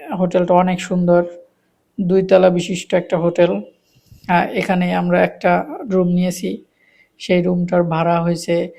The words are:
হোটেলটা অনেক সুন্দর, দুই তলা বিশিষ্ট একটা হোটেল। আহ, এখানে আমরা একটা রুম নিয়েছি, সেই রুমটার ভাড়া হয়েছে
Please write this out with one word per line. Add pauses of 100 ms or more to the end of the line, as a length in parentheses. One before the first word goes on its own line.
(200)
হোটেলটা
অনেক
সুন্দর, (760)
দুই
তলা
বিশিষ্ট
একটা
হোটেল। (680)
আহ,
এখানে
আমরা
একটা (240)
রুম
নিয়েছি, (540)
সেই
রুমটার
ভাড়া
হয়েছে